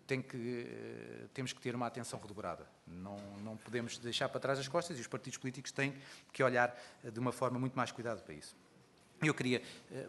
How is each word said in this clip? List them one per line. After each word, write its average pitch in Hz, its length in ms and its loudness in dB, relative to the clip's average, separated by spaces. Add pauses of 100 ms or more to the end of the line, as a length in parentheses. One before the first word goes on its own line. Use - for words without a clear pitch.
tem 131 160 2
que, 123 440 -4
eh, 113 680 -8
temos 127 180 -2
que - 80 -8
ter 120 160 0
uma 123 100 2
atenção 120 360 -4
redobrada. 95 440 -6 (220)
Não, 92 300 -8 (220)
não 110 180 -6
podemos 117 400 -4
deixar 120 320 0
para 135 100 -2
trás 135 200 2
as 135 100 -2
costas 170 280 0
e 120 40 -4
os 110 60 -6
partidos - 300 -4
políticos 131 360 -6
têm 139 200 4 (380)
que - 100 2
olhar, 123 320 8 (300)
eh, 123 80 -6
de 110 80 -4
uma 123 140 4
forma 123 260 2
muito 131 160 0
mais 123 160 2
cuidada 113 300 -4
para 80 120 -12
isso. - 220 -12 (640)
Eu 156 120 6
queria, 123 280 4 (300)
eh, 131 180 -4